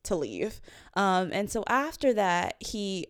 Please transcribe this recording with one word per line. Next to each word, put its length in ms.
to 140
leave. 420
Um, 360
and 180
so 180
after 480
that, 440
he, 500